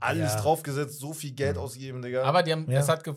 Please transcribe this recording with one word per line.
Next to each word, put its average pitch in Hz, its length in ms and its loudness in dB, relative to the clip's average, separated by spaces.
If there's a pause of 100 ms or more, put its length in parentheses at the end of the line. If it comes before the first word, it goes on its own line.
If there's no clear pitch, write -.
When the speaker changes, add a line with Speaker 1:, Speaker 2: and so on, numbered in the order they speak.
Speaker 1:
alles 147 320 2
Speaker 2:
Ja. 107 80 0
Speaker 1:
draufgesetzt, 147 580 0
so 143 140 -8
viel 151 180 -8
Geld 139 240 0
Speaker 2:
Mhm. - 80 -6
Speaker 1:
ausgegeben, 127 400 -10
Digga. 127 220 0
Speaker 3:
Aber 175 180 6
die 160 80 2
haben, 160 180 -2
Speaker 2:
Ja. 131 120 4
Speaker 3:
es 143 80 2
hat 156 160 2
ge-, 151 120 -6